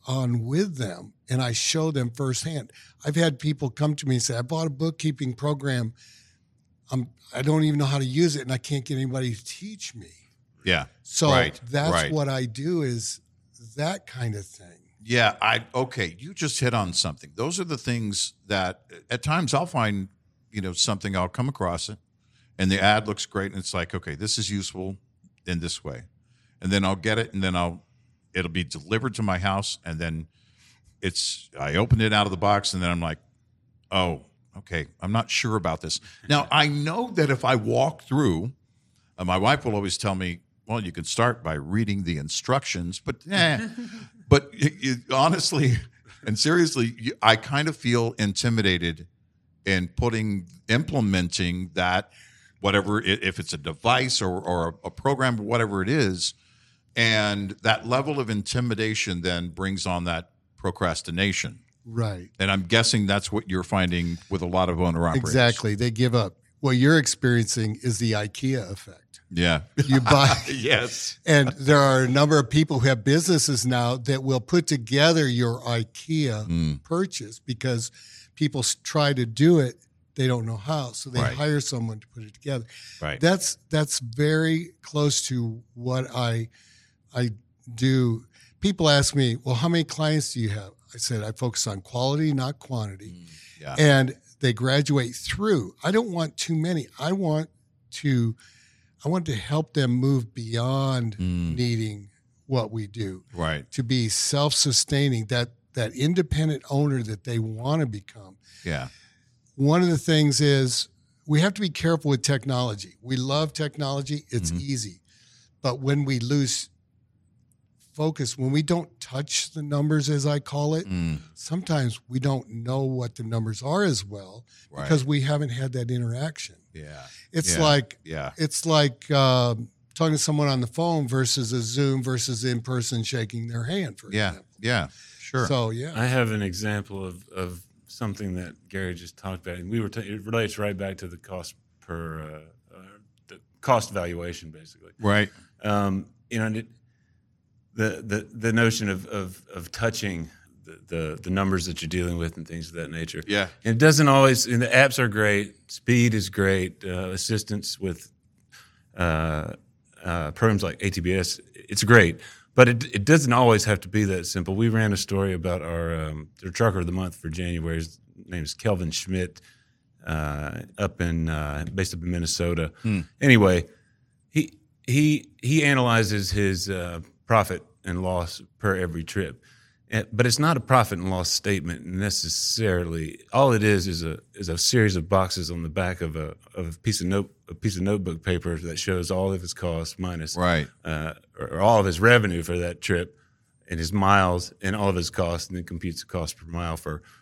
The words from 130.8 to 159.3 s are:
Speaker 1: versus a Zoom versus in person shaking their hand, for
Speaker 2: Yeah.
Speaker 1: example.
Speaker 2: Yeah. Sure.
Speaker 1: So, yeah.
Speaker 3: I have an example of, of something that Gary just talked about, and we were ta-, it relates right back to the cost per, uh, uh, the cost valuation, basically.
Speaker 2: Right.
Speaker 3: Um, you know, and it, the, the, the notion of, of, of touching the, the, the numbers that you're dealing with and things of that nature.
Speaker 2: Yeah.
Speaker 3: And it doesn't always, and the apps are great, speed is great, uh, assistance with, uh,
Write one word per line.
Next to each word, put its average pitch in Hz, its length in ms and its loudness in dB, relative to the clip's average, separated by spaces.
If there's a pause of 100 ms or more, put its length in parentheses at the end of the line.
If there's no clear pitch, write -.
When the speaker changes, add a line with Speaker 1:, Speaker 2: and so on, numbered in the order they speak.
Speaker 1:
versus 123 460 0
a 123 80 -2
Zoom 131 420 0
versus 120 400 -4
in 123 180 -2
person 123 420 -4
shaking 113 440 -6
their 117 160 -6
hand, 156 340 -4
for - 140 -18
Speaker 2:
Yeah. 104 200 0
Speaker 1:
example. - 140 -12 (140)
Speaker 2:
Yeah. 107 280 0 (340)
Sure. 127 260 -2
Speaker 1:
So, 120 220 0
yeah. 123 280 -8
Speaker 3:
I 117 100 0
have 127 240 2
an 107 100 -2
example 101 640 -4
of, 92 240 -12
of 90 320 -8 (260)
something 101 480 -6
that 90 320 -10
Gary 95 260 -6
just 87 220 -16
talked 92 320 -10
about, 90 100 -8
and 90 120 -10
we 113 100 -2
were 107 80 -2
ta-, 113 140 -8
it 101 240 -10
relates 113 320 -2
right 104 200 -2
back 98 200 -6
to 92 100 -12
the 87 80 -14
cost 90 400 -12 (240)
per, 82 400 -10
uh, 78 560 -18
uh, 90 60 -20 (460)
the - 120 -20 (220)
cost 120 320 2
valuation, 87 580 -6
basically. 87 480 -20
Speaker 2:
Right. 104 320 4 (320)
Speaker 3:
Um, 101 440 0 (220)
you 117 100 -4
know, 110 80 0
and 110 100 -4
it, 113 100 -10 (1080)
the, 104 320 -2
the, 104 280 -4
the 113 200 0
notion 113 360 4
of, 92 180 -4
of, 95 340 -8 (120)
of 85 180 -12
touching 98 580 -4 (340)
the, - 240 -20
the, 80 360 -6
the 92 60 -8
numbers 95 360 0
that 85 160 -8
you're 82 80 -8
dealing 87 280 -2
with 82 200 -4
and 80 100 -14
things 82 220 -12
of 85 60 -20
that 82 160 -10
nature. 82 360 -8
Speaker 2:
Yeah. 101 200 2 (180)
Speaker 3:
And 117 100 2
it - 40 0
doesn't 151 280 8
always, 135 380 6
and 120 160 2
the 123 60 0
apps 127 320 4
are 123 100 4
great, 104 640 0
speed 120 420 4
is 95 160 0
great, 95 560 0
uh, 92 240 -6
assistance 101 680 -4
with, 90 320 -6 (880)
uh, 80 560 0 (500)